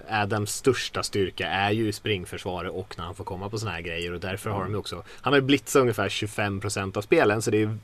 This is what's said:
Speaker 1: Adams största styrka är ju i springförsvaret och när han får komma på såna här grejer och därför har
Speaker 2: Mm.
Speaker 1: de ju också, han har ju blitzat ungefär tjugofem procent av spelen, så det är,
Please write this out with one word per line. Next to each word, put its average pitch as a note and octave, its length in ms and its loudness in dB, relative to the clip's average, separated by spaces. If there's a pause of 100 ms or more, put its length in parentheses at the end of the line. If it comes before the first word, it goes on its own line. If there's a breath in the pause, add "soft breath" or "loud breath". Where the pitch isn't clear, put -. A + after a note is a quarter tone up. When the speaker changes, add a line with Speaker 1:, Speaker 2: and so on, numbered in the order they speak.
Speaker 1:
Adams G#2 460 0
största - 480 0
styrka F#2 460 -2
är G2 220 2
ju A2 180 0
i G#2 40 -2
springförsvaret F2+ 800 -6
och F#2 260 -8
när F2 60 -8
han F2 100 -8
får G2 100 -10
komma G2 260 -8
på A2 80 -6
såna G#2+ 140 -4
här E2+ 80 -6
grejer E2+ 320 -6
och F2 80 -6
därför F#2+ 300 -4
har G#2 60 -2
Speaker 2:
Mm. F#2 120 -2
Speaker 1:
de G2+ 60 -4
ju G#2 40 -2
också, F2 240 -8 (180 loud breath)
han C3 120 2
har C#3+ 80 8
ju C3+ 60 0
blitzat C#3 340 4
ungefär A2 280 4
tjugofem G2+ 520 -2
procent G2 360 -4
av G#2 60 -2
spelen, A#2 400 4
så A#2+ 80 0
det G#2+ 120 4
är, G#2+ 200 0